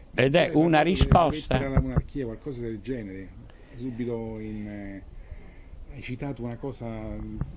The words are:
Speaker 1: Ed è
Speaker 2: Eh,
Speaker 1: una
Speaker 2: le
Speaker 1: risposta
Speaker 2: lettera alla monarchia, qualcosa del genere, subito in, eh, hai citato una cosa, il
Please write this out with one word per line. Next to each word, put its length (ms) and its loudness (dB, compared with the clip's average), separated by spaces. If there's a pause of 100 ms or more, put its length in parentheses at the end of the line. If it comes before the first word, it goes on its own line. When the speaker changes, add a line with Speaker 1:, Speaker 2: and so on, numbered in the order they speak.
(140)
Speaker 1:
Ed 220 6
è 160 6
Speaker 2:
Eh, 40 2
Speaker 1:
una 220 8
Speaker 2:
le 120 6
Speaker 1:
risposta 640 6
Speaker 2:
lettera 160 0
alla 100 6
monarchia, 460 -2
qualcosa 340 -8
del 200 -4
genere, 480 -6 (500)
subito 600 -6
in, 300 -8
eh, 340 -10 (920)
hai 80 -12
citato 400 -6
una 140 -6
cosa, 300 -8
il 520 -8 (180)